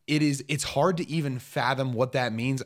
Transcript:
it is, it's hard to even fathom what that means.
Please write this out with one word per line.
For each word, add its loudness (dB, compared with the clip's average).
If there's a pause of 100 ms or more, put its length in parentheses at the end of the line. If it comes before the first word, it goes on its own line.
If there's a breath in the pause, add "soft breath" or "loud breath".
it 2
is, 2
it's -2
hard 2
to -6
even -2
fathom -2
what 0
that 0
means. 0